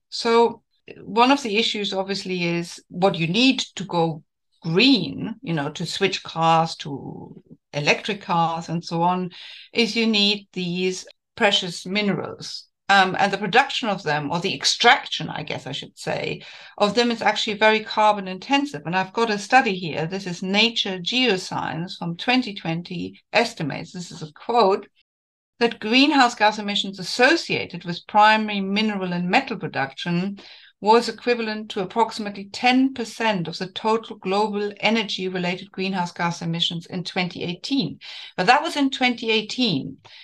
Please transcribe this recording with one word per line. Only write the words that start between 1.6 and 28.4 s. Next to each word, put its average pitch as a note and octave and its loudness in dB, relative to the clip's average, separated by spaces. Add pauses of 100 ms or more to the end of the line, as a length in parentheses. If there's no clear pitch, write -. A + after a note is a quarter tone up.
obviously F#3+ -4
is E3+ -4
what F3+ 2
you D#3+ -2
need B3+ 4 (160)
to F#3+ -8
go E3 -2 (380)
green, F#3+ 2
you E3 -4
know, C#3+ -2
to D#3+ -8
switch - -2
cars E3 2
to - -12 (320)
electric G3+ -2
cars E3 -2
and F3 -4
so E3+ -4
on, F3+ 0 (420)
is A3 0
you A3+ 2
need G#3 2
these F#3 -2 (300)
precious G3 0
minerals. - -4 (220)
Um, F#3+ 4
and G3 2
the F#3+ 0
production A3+ 2
of F#3+ -4
them, D3 -2
or F3 -2
the F3+ -2
extraction, - 2
I - -10
guess - -8
I C3+ -8
should - -12
say, - -6 (340)
of G3+ 2
them A#3+ 2
is A3+ -4
actually G#3 0
very A3 4
carbon G#3+ 2
intensive. B3 -2
And E3+ -4
I've F#3+ -2
got A3+ 0
a G3+ -2
study A3 4
here. D#3+ -4
This F#3+ -6
is F3 -8
Nature G3+ 0
Geoscience F#3 -2
from E3+ -6
twenty B3 0
twenty F3 -8 (140)
estimates. E3 -2
This F3+ -12
is - -14
a D3+ -14
quote, G#3+ 2 (680)
that - 0
greenhouse C4 4
gas G#3+ 2
emissions G3+ -4
associated A3 0
with F3 -8
primary G#3+ 4